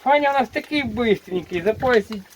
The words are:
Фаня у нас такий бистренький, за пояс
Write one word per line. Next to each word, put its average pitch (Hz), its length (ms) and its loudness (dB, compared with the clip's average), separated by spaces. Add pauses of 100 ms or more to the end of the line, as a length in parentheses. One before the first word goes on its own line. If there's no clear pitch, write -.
Фаня 285 260 2
у - 20 -2
нас 269 160 0
такий 294 340 -4
бистренький, 196 800 -2
за 208 120 2
пояс 240 300 2 (320)